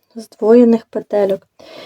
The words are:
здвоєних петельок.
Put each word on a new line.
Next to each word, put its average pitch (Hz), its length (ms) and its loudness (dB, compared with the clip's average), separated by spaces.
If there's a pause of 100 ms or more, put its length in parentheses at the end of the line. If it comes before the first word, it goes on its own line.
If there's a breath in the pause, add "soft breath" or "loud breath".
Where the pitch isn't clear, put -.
(140)
здвоєних 226 720 0
петельок. 196 600 -8 (400 loud breath)